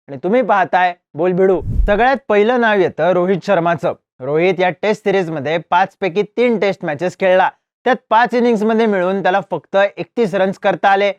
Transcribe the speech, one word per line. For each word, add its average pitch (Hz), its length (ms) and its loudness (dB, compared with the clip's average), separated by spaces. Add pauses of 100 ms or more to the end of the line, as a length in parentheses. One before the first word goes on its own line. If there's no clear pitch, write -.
आणि 139 80 -12
तुम्ही 202 260 0
पाहताय 185 520 0 (200)
बोलबिडू. 180 460 0 (260)
सगळ्यात 233 300 2 (120)
पहिलं 214 320 2
नाव 214 180 0
येतं 165 320 0
रोहित 185 360 0
शर्माचं. 170 460 -2 (280)
रोहित 160 380 0
या 180 120 0
टेस्ट 208 340 -4
सिरीजमध्ये 165 540 -2 (120)
पाच 185 300 0
पैकी 190 220 -2
तीन 233 360 0
टेस्ट 185 260 -2
मॅचेस 170 360 -4
खेळला, 185 300 4 (340)
त्यात 254 120 2 (120)
पाच 233 260 2
इनिंग्समध्ये 226 520 0
मिळून 196 360 -2
त्याला 185 180 0 (100)
फक्त 175 260 -6 (200)
एकतीस 180 380 -4
रन्स 190 240 0
करता 190 300 0
आले, 196 300 2